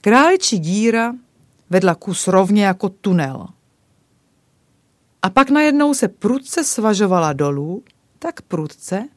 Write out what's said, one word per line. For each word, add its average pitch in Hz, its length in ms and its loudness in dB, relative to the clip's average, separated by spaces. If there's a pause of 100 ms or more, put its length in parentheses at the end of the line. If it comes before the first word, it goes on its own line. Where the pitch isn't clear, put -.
Králičí 277 580 2
díra 226 540 -2 (560)
vedla 180 260 2
kus - 320 -8
rovně 185 380 4
jako 190 240 -2
tunel. 165 580 -4 (1700)
A 190 80 -2
pak 269 200 2
najednou 294 440 2
se 240 140 -2
prudce 262 560 -4
svažovala 185 720 0
dolů, 143 500 -4 (360)
tak - 220 -12
prudce 185 760 -8